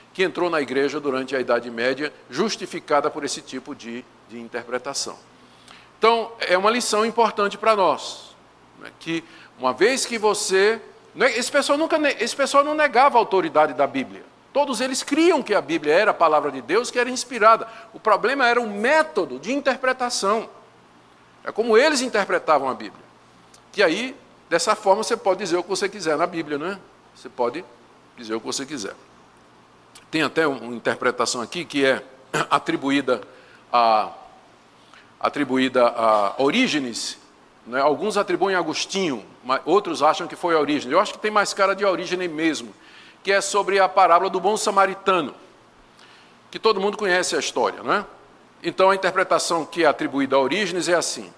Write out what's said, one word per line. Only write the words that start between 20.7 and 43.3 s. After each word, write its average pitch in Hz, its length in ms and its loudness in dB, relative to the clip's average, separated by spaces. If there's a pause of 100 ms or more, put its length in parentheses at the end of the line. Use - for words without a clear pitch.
É - 80 -8
como 220 240 2
eles 285 240 4
interpretavam 185 680 0
a 123 60 -4
Bíblia. 107 300 -14 (680)
Que 196 100 0
aí, 208 340 0 (320)
dessa 170 260 0
forma, 202 280 2
você 226 140 -2
pode 190 240 -2
dizer 175 160 -2
o 180 60 -2
que 175 60 -16
você 196 200 -2
quiser 170 280 -2
na 165 100 0
Bíblia, 156 320 -6
não 151 80 -6
é? 190 120 -8 (360)
Você - 140 -20
pode 123 360 -4 (520)
dizer 110 180 -8
o 113 60 -4
que 131 60 -12
você 131 180 -6
quiser. 123 300 -10 (1160)
Tem 156 120 -2
até 156 240 0
uma 120 280 -6
interpretação 120 680 -2
aqui 165 240 -8
que 139 200 -2
é 131 180 2 (300)
<clears throat> 151 180 -4
atribuída 139 680 0 (520)
a, 110 380 2 (1120)
atribuída 127 680 2
a 110 560 2
Orígenes, 147 760 -2 (500)
né? 123 120 -4
Alguns 151 360 0
atribuem 185 400 0
a - 20 0
Agostinho, 156 640 -4 (200)
mas 127 200 -2
outros 165 380 0
acham 156 240 2
que 147 80 -14
foi 170 200 -2
a 160 40 4
Orígenes. 139 340 -2
Eu 175 80 4
acho 208 120 -2
que - 60 -16
tem 214 120 -4
mais 208 220 0
cara 196 220 2
de 202 100 -4
Orígenes 180 460 -2
mesmo, 143 440 -4 (480)
que 185 80 -4